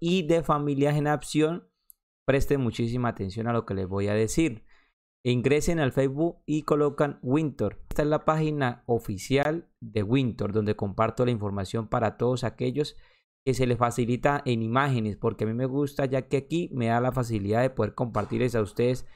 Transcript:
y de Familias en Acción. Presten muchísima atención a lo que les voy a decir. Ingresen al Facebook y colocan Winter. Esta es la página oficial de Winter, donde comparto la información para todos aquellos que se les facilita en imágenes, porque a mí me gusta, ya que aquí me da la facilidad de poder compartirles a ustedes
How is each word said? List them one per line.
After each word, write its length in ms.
y 240
de 160
Familias 560
en 80
Acción. 640
Presten 360
muchísima 480
atención 360
a 80
lo 140
que 80
les 120
voy 200
a 80
decir. 500
Ingresen 540
al 140
Facebook 520
y 180
colocan 580
Winter. 580
Esta 120
es 80
la 160
página 600
oficial 840
de 240
Winter, 480
donde 240
comparto 480
la 80
información 560
para 300
todos 260
aquellos 540
que 80
se 120
les 120
facilita 640
en 180
imágenes, 540
porque 300
a 20
mí 60
me 120
gusta, 380
ya 200
que 120
aquí 380
me 140
da 120
la 140
facilidad 480
de 80
poder 260
compartirles 580
a 80
ustedes 540